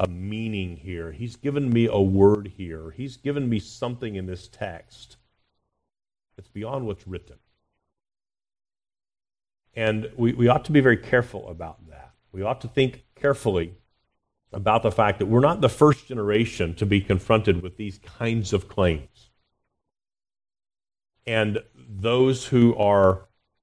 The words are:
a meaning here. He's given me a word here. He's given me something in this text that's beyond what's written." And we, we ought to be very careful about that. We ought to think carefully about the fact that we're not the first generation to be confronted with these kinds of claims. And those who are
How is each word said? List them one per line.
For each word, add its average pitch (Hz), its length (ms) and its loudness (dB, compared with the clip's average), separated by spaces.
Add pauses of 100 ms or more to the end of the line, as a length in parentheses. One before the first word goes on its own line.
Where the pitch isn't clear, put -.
a 95 80 -2
meaning 98 680 -8
here. 82 360 -12
He's 117 240 -12
given 139 340 -4
me 117 160 4
a 104 140 0
word 98 560 4
here. 82 340 -14
He's 123 260 -14
given 143 320 -4
me 113 120 0
something 120 540 -10
in 92 120 -8
this 90 220 -12
text - 680 -16 (1200)
that's - 120 -20
beyond 117 380 -8
what's 101 200 -10
written." 92 300 -14 (2500)
And 110 420 -2
we, 120 160 2
we 120 160 4
ought 147 180 2
to 156 60 -2
be 147 80 6
very 127 160 6
careful 120 520 -2
about 82 400 -16
that. 69 240 -20 (180)
We 95 120 -10
ought 123 200 -4
to 123 60 -12
think 131 360 -2 (120)
carefully 92 580 -2 (800)
about 107 300 2
the 104 100 0
fact 104 260 0
that 98 80 -2
we're 113 140 4
not 165 200 2
the 127 80 4
first - 380 2
generation 104 680 -2
to 101 120 -2
be 98 140 2
confronted 98 640 0
with 90 140 -14
these 101 220 -12
kinds 113 540 -6
of 95 160 -2
claims. - 640 -2 (2000)
And 110 360 0 (140)
those 120 680 0
who 120 300 4
are 101 520 4 (340)